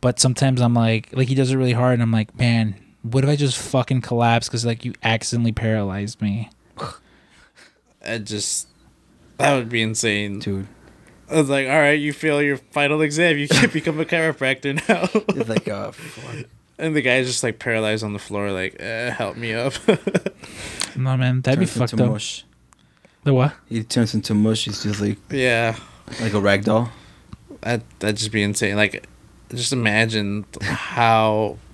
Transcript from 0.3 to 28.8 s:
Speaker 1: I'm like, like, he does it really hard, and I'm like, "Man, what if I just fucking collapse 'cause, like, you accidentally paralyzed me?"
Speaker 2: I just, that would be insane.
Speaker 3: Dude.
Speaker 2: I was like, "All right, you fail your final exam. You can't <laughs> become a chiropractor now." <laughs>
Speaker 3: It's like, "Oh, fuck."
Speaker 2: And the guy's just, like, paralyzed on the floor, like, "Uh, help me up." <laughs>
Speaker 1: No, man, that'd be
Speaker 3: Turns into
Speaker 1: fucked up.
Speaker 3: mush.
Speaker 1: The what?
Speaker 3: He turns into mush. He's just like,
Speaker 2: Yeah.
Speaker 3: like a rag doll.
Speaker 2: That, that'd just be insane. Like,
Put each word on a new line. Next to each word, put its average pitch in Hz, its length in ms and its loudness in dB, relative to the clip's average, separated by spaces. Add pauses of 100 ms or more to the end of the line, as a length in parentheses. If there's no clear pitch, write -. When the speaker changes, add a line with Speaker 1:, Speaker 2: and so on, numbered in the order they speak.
Speaker 1:
I'm 120 140 4
like, 113 420 2
like, 131 120 2
he 135 60 0
does 131 180 2
it 135 40 2
really 131 160 2
hard, 127 220 4
and 120 80 2
I'm 113 100 2
like, 110 260 0
"Man, 117 360 2 (280)
what 127 220 0
if 143 60 2
I 151 60 2
just 143 200 0
fucking 127 460 0
collapse 117 480 2
'cause, 117 160 -4
like, 117 180 -4
you 120 80 -6 (100)
accidentally 113 500 0
paralyzed 104 680 -2
me?" 107 300 -4 (1600)
Speaker 2:
I 113 120 -6
just, 104 500 -6 (720)
that 143 160 4
would 123 160 -2
be 117 120 0
insane. 104 580 -2
Speaker 3:
Dude. 98 260 -4 (640)
Speaker 2:
I 143 60 0
was 151 120 4
like, 135 200 0
"All 147 100 4
right, 147 200 6
you 147 140 -4
fail 147 300 0
your 143 140 0
final 147 460 0
exam. 156 360 2
You 143 80 -2
can't 147 260 4
<laughs> 160 80 0
become 151 200 -2
a 160 40 0
chiropractor 143 680 -2 (140)
now." 180 240 2
<laughs> 202 280 0
Speaker 3:
It's 113 80 -4
like, 110 200 -2
"Oh, 101 240 -8
fuck." - 540 -14 (320)
Speaker 2:
And 156 180 -2
the 147 60 2
guy's 127 260 2
just, 123 160 -4
like, 113 160 -2
paralyzed 110 420 0
on 104 120 -6
the 101 40 -8
floor, 101 320 -6
like, 92 320 -6
"Uh, 113 300 -6
help - 240 -6
me 113 180 -6
up." 123 240 -2
<laughs> - 60 -14 (1120)
Speaker 1:
No, 131 200 0
man, 127 260 0
that'd 135 180 2
be 185 60 2
Speaker 3:
Turns - 100 -4
into 117 200 0
Speaker 1:
fucked 110 40 2
up. 107 100 4
Speaker 3:
mush. - 340 -6 (800)
Speaker 1:
The 143 100 2
what? 131 220 4 (140)
Speaker 3:
He 113 160 -4
turns 117 280 0
into 110 220 -2
mush. 107 300 4
He's 107 180 -8
just 104 180 -4
like, 104 180 -2 (120)
Speaker 2:
Yeah. 117 460 2 (440)
Speaker 3:
like 110 140 -2
a 104 60 2
rag 98 240 4
doll. 113 260 2 (680)
Speaker 2:
That, 117 220 -2 (180)
that'd 104 160 0
just 107 160 -6
be 107 100 2
insane. 101 320 0
Like, 104 320 0 (480)